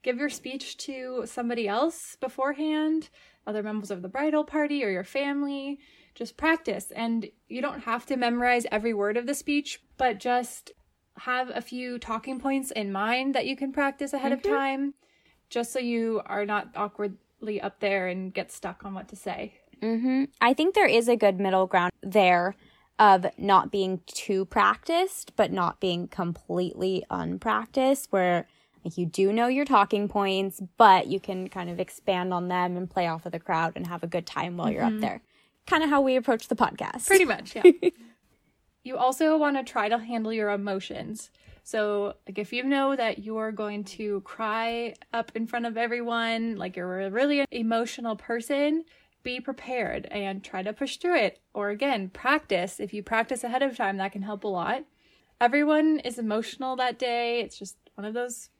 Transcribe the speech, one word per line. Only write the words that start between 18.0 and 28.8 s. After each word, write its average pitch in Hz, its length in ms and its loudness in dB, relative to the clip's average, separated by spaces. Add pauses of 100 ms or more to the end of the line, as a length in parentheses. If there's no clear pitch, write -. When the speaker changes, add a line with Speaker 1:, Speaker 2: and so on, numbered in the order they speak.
Speaker 1:
and 185 260 -6
get 190 180 -6
stuck - 320 -10
on 196 120 -10
what 185 140 -12
to 202 60 -16
say. - 380 -10 (280)
Speaker 2:
Mm-hmm. 254 440 2 (140)
I 247 140 6
think 330 220 2
there 415 120 6
is 233 200 4
a 240 100 6
good 196 220 4
middle 190 280 4
ground 180 240 2 (100)
there 185 540 4 (440)
of 190 260 10 (120)
not 190 340 6
being 185 360 -2
too 190 380 -2
practiced, 330 880 0
but 190 160 2
not 180 280 -2
being 175 280 -2
completely 180 1000 -4
unpracticed, 220 1000 -2
where, 180 360 2 (380)